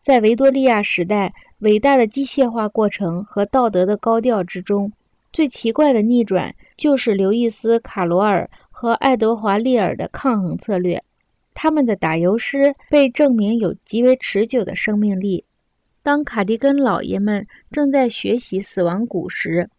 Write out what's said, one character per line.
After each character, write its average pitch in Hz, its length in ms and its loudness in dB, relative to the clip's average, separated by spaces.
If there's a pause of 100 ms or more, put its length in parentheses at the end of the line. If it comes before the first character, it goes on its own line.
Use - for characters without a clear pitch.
在 262 180 4
维 220 160 4
多 269 140 4
利 269 140 0
亚 220 200 2
时 180 220 -2
代 196 260 -2 (280)
伟 214 200 2
大 277 160 4
的 247 100 6
机 269 200 -4
械 254 240 0
化 226 180 -4
过 208 220 0
程 170 340 -4
和 202 220 -2
道 247 240 0
德 185 160 2
的 208 100 0
高 226 240 0
调 226 240 0
之 180 180 -10
中， 202 300 -4 (400)
最 311 160 0
奇 226 240 -4
怪 381 220 4
的 220 80 2
逆 233 220 2
转 185 300 -2 (220)
就 285 220 2
是 233 160 0
刘 190 180 2
易 233 180 0
斯· 226 300 -2
卡 196 260 -6
罗 175 180 2
尔 202 260 0 (220)
和 233 220 -4
爱 262 220 2
德 220 200 0
华· 208 260 -2
利 247 160 2
尔 196 180 0
的 - 120 -6
抗 220 340 -2
衡 170 160 -4
策 196 200 -4
略。 180 240 -2 (520)
他 - 160 -2
们 302 160 2
的 220 100 0
打 160 220 -2
油 180 200 2
诗 277 360 0 (160)
被 285 200 4
证 269 260 2
明 220 240 0
有 196 140 -2 (120)
极 226 160 -2
为 254 140 6
持 220 320 -2
久 240 180 -2
的 - 100 -10
生 208 220 -2
命 208 220 0
力。 190 260 -4 (560)
当 294 220 0
卡 226 200 -4
迪 220 140 -2
根 277 180 2
老 247 260 0
爷 - 180 -4
们 208 260 -2 (260)
正 285 200 0
在 262 180 2
学 208 280 -4
习 196 240 -6
死 196 220 -4
亡 180 220 -2
谷 196 240 -6
时 - 500 -4